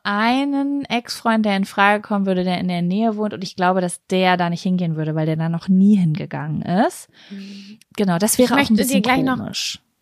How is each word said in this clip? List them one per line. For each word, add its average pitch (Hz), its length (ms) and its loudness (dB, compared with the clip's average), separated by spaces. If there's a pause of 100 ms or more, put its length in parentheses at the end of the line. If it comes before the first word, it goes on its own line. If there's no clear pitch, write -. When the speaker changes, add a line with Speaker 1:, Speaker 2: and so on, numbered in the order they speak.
Speaker 1:
einen 277 800 -2
Ex-Freund, 226 600 -2
der 196 120 0
in 196 80 0
Frage 208 360 2
kommen 202 240 -2
würde, 185 200 0
der 180 140 -2
in 180 100 -4
der 175 120 -2
Nähe 208 360 0
wohnt 214 160 -4
und 190 100 -10
ich - 140 -12
glaube, 185 240 2
dass 175 260 -6
der 185 300 2
da 175 120 0
nicht 170 140 -6
hingehen 180 320 0
würde, 156 180 -2
weil 156 120 0
der 160 100 0
da 160 140 -2
noch 165 180 -4
nie 196 300 6
hingegangen 151 640 -2
ist. 226 480 -2 (200)
Speaker 2:
Mhm. 196 500 -18 (180)
Speaker 1:
Genau, 185 200 2
das 208 200 0
wäre 247 80 6
Speaker 2:
Ich 247 60 0
Speaker 1:
auch 247 40 2
ein 277 40 4
Speaker 2:
möchte 269 160 2
dir 226 80 2
Speaker 1:
bisschen 254 180 2
Speaker 2:
gleich 254 220 2
noch 262 140 0
Speaker 1:
komisch. - 420 -8 (220)